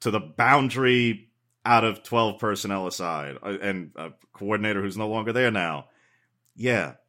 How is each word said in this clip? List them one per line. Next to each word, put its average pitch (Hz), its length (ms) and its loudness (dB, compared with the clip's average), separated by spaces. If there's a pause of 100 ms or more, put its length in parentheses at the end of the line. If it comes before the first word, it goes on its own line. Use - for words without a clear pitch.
to 120 100 0
the 104 100 0
boundary 123 1080 2 (380)
out 117 200 6
of 107 180 -2
twelve 113 380 0
personnel 101 460 -4
aside, 78 560 -6
uh, 98 180 -6
and 95 340 -6
a 80 160 -12 (220)
coordinator 104 500 -2
who's 98 140 -4
no 107 120 -4
longer 110 240 -2
there 123 180 2
now. 85 360 -2 (680)
Yeah. 104 380 -2 (140)